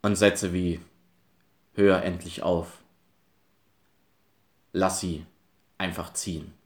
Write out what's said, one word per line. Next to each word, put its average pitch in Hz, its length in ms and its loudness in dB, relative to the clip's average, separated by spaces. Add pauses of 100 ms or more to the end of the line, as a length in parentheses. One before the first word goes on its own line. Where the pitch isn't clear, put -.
Und 104 140 2
Sätze 101 380 2
wie, 90 260 -2 (920)
hör 98 300 4
endlich 87 400 -6
auf, 85 360 0 (1900)
lass 95 280 2
sie 82 260 -6 (520)
einfach 87 360 -6
ziehen. 80 400 -8 (120)